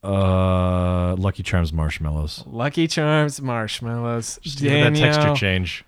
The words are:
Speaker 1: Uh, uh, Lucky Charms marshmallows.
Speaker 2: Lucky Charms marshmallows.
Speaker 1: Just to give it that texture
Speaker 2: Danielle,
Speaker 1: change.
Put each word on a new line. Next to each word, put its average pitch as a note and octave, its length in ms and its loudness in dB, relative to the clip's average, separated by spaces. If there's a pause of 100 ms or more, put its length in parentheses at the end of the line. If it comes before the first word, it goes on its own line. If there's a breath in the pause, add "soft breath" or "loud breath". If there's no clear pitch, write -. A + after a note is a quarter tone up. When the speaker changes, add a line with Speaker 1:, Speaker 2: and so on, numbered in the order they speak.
Speaker 1:
Uh, G2 100 -6
uh, F2+ 1040 2
Lucky F#2+ 260 -2
Charms E2 300 0
marshmallows. D2+ 720 -2
Speaker 2:
Lucky C#3+ 420 -2
Charms D3+ 540 0
marshmallows. A#2 1000 -4
Speaker 1:
Just C#3 180 -10
to C#3 40 -2
give C#3+ 100 2
it D3 100 4
that D3+ 120 4
texture D3+ 260 4
Speaker 2:
Danielle, D3 140 2
Speaker 1:
change. F#2 520 -2